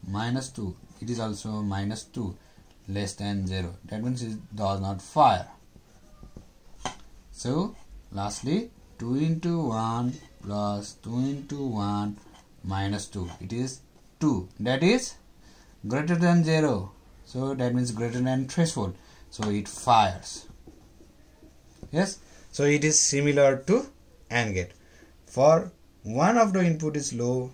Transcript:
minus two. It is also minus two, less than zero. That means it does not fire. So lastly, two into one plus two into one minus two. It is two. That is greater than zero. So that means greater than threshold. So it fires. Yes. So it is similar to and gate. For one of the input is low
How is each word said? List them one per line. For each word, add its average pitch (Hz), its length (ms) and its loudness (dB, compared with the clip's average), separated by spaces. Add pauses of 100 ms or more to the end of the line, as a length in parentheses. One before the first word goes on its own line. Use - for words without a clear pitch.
minus 117 420 -4
two. 98 280 -8 (240)
It 110 80 -10
is 117 120 -4
also 107 420 -6
minus 101 420 -4
two, 101 320 -8 (520)
less 98 260 -4
than 101 320 -4
zero. 92 380 -4
That 107 180 -8
means 123 200 -2
it 110 160 -8 (160)
does 98 260 -2
not 95 200 -4
fire. 123 480 4 (1800)
So 160 440 -2 (360)
lastly, 120 580 -2 (280)
two 117 180 -4
into 160 520 0
one 113 460 -2 (280)
plus 104 520 -4
two 117 240 -8
into 139 460 -4
one 104 520 -2 (480)
minus 98 420 -4
two. 90 240 -8 (100)
It 92 120 -8
is 127 280 -6 (400)
two. 117 280 0 (100)
That 127 240 0
is 226 320 2 (720)
greater 151 300 0
than 170 280 6
zero. 147 480 2 (320)
So 135 300 -4
that 123 200 0
means 123 180 0
greater 117 280 -2
than 131 280 0
threshold. 135 480 0 (340)
So 107 200 -4
it 101 160 -2
fires. 104 800 2 (1400)
Yes. 190 280 -2 (340)
So - 100 -2
it 147 220 4
is 156 160 4
similar 139 560 4 (100)
to 226 200 4 (440)
and 113 240 0
gate. 87 160 -2 (560)
For 160 460 4 (320)
one 156 340 2
of 214 140 4
the 185 120 4
input 156 320 0
is 143 160 -4
low 127 420 -2